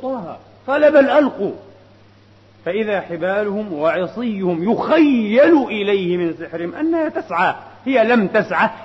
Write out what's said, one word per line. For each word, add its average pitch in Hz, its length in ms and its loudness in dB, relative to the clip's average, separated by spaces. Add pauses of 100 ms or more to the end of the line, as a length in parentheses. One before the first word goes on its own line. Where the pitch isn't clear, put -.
طه، 226 340 -8 (300)
"قال 294 260 2
بل 269 180 6
ألقوا 247 420 0 (1120)
فإذا 202 360 -2
حبالهم 196 720 -4
وعصيهم 180 1000 -2
يخيل 277 920 4
إليه 196 540 -2
من 165 240 -2
سحرهم 165 340 -8
أنها 320 340 -2
تسعى". 180 460 -2 (320)
هي 247 180 2
لم 226 220 2
تسعى، 202 440 0 (140)